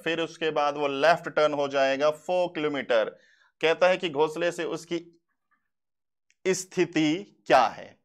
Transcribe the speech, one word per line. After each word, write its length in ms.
फिर 180
उसके 300
बाद 260
वो 100
लेफ्ट 420
टर्न 240
हो 140
जाएगा 420
फ़ोर 380
किलोमीटर। 600
कहता 260
है 100
कि 120
घोंसले 420
से 120
उसकी 580
स्थिति 1000
क्या 180
है, 400